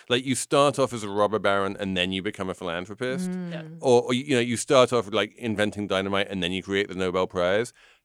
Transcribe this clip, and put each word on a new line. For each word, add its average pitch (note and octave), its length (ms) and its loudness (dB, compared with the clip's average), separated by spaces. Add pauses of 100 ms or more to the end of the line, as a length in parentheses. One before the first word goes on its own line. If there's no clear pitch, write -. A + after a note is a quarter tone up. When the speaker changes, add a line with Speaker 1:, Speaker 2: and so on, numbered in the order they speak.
Speaker 1:
Like, B2 180 0
you C3 80 0
start C#3+ 460 2
off A#2+ 120 0
as A2 120 -8
a G#2 40 -6
robber G#2 300 2
baron G2 400 2
and F#2+ 180 -2
then F2+ 140 0
you F#2+ 120 -4
become F#2+ 280 -6
a F2 40 -6
philanthropist. G#2 760 -6
Speaker 2:
Mm. - 220 -8
Speaker 3:
Yeah. D#3+ 100 -10 (180)
Speaker 1:
Or, B2 220 6
or, B2+ 120 -2
you C3+ 200 0
know, A#2+ 60 4
you A#2+ 160 0
start B2+ 360 4
off, G#2 200 0
like, G#2 240 0
inventing G#2 500 -2
dynamite G2 420 0
and G2 140 -4
then F2 80 0
you F#2 120 -4
create G2 260 0
the F#2 80 -10
Nobel F#2 320 0
Prize. F#2 440 0 (320)